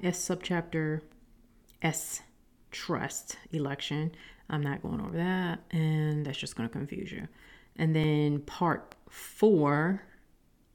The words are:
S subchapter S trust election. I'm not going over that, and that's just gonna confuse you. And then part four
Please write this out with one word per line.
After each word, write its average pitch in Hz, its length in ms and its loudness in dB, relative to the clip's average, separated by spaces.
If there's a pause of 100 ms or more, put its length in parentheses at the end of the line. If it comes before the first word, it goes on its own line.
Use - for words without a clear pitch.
S 175 240 0
subchapter 165 720 0 (840)
S - 400 -2 (500)
trust - 680 -6 (140)
election. 151 600 -2 (380)
I'm 147 120 0
not 143 200 -2
going - 180 -4
over - 160 -6
that, 175 440 0 (120)
and 156 540 2
that's 139 120 -6
just - 200 -6
gonna 113 100 -2
confuse - 420 -6
you. - 200 -10 (480)
And 160 180 2
then 151 440 4
part - 560 -2 (140)
four 165 920 4 (720)